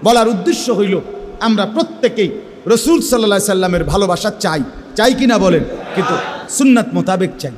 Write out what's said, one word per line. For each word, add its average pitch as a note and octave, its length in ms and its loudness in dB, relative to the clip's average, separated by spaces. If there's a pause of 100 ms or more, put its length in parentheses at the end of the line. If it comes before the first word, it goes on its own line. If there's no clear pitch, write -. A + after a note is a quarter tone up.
বলার A3+ 240 4
উদ্দেশ্য A#3+ 440 0
হইল F#3+ 280 0 (400)
আমরা G#3 260 0
প্রত্যেকেই A3+ 640 -2 (380)
রসুল C4+ 340 4
সাল্লাল্লাহু A3+ 260 0
আলাইহি G3+ 200 2
সাল্লামের F#3 380 0
ভালোবাসা F3+ 540 0
চাই, D#3+ 220 -2 (360)
চাই A#3+ 180 4
কি B3+ 120 0
না A3+ 120 4
বলেন? F3 260 4 (300)
কিন্তু - 200 0 (340)
সুন্নাত E3+ 440 4
মোতাবেক F3 460 -2
চাই। C3 180 -8